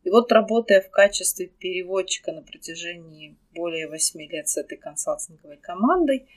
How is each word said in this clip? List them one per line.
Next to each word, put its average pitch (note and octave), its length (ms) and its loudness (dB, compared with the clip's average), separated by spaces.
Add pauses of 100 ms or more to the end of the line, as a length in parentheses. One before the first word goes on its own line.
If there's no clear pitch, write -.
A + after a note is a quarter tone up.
И F3+ 80 -4
вот, A#3 220 6
работая A3 480 4
в - 100 -6
качестве G3 560 2
переводчика F#3 840 -6
на D#3 100 -12
протяжении E3 960 -16 (180)
более E3 320 -6
восьми D#3 400 -4
лет E3+ 220 -8
с - 80 -2
этой D3 200 -8
консалтинговой D3+ 840 -10
командой, C4+ 680 0 (100)